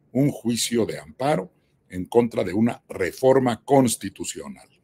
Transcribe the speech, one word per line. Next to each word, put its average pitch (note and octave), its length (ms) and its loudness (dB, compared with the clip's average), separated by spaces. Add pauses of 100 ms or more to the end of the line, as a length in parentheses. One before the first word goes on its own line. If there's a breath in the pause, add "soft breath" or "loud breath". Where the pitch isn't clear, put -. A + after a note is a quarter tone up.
(120)
un C#3 180 2
juicio A#2 560 -2
de - 140 -8
amparo D#3 520 -4 (380)
en F#2 160 -6
contra A#2+ 380 2
de F2+ 100 -4
una A2+ 340 0
reforma B2 760 2
constitucional. G2+ 1080 -2 (140)